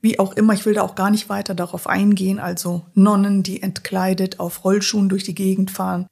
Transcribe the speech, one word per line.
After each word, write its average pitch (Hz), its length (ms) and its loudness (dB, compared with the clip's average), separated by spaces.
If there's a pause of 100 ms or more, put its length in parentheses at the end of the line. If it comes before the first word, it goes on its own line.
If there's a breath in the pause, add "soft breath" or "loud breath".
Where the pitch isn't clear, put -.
wie 220 180 2
auch 190 140 2
immer. 214 200 4
Ich 196 120 -2
will 214 80 2
da 208 80 0
auch 190 140 -4
gar 196 140 0
nicht 214 200 0
weiter 202 260 -6
darauf 175 320 -6
eingehen. 196 520 2
Also 175 440 -6 (100)
Nonnen, 202 500 4
die 185 180 -6
entkleidet 190 760 -2
auf 170 240 -8
Rollschuhen 196 460 2
durch 190 140 -2
die 170 120 -8
Gegend 190 360 0
fahren. 185 400 -4